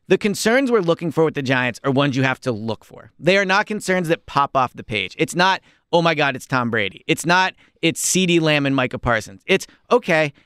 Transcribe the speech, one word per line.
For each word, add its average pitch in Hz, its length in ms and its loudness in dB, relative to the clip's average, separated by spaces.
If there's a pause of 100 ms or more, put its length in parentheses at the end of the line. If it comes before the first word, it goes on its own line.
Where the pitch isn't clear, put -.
The 185 100 4
concerns 233 540 0
we're 226 80 4
looking 165 320 0
for 160 120 2
with 151 120 0
the 143 80 -6
Giants 127 400 -2
are 139 80 0
ones 135 260 2
you 131 60 2
have 131 180 0
to 131 100 -4
look 110 320 -8
for. - 360 -20
They 180 180 2
are 202 80 2
not 196 220 0
concerns 185 400 -2
that 160 180 -2
pop 143 320 -2
off 127 160 0
the 123 100 -14
page. 98 360 -6
It's 156 160 -2
not, 180 260 0 (320)
"Oh 170 80 4
my 165 140 2
God, 143 200 0
it's - 120 -14
Tom 120 240 -2
Brady." 101 340 -4
It's 156 220 -2
not, 185 260 2 (300)
"It's 165 200 -2
CeeDee 175 380 2
Lamb 151 240 2
and 135 100 0
Micah 127 220 -2
Parsons." 107 480 -4
It's, 185 220 0 (240)
"Okay, 160 420 2 (120)